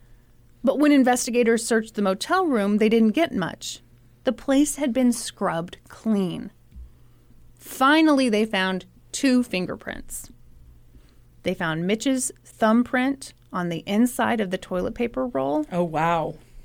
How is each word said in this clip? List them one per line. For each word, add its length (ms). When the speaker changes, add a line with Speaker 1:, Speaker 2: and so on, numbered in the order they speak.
Speaker 1:
But 160
when 100
investigators 760
searched 300
the 80
motel 440
room, 320
they 100
didn't 240
get 200
much. 460
The 80
place 420
had 180
been 200
scrubbed 640
clean. 600
Finally, 720
they 160
found 420
two 300
fingerprints. 880
They 120
found 320
Mitch's 440
thumbprint 880
on 200
the 160
inside 560
of 80
the 80
toilet 360
paper 320
roll. 460
Speaker 2:
Oh, 120
wow. 500